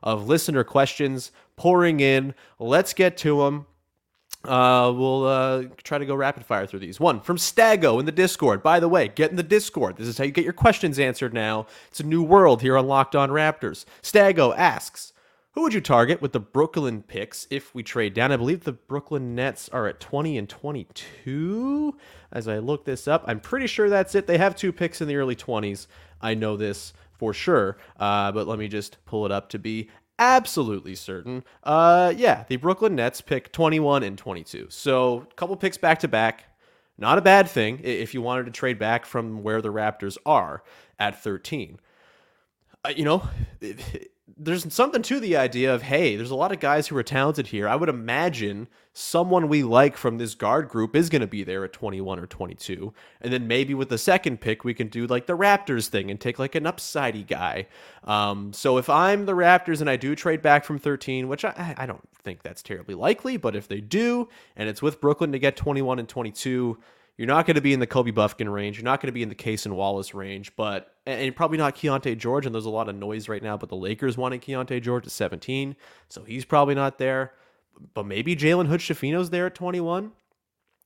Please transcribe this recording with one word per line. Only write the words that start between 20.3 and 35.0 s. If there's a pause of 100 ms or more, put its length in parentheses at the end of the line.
and
twenty-two. (360)
As
I
look
this
up,
I'm
pretty
sure
that's
it.
They
have
two
picks
in
the
early
twenties. (320)
I
know
this (220)
for
sure, (200)
uh,
but
let
me
just
pull
it
up
to
be (300)
absolutely
certain. (220)
Uh,
yeah,
the
Brooklyn
Nets
pick
twenty-one
and
twenty-two.
So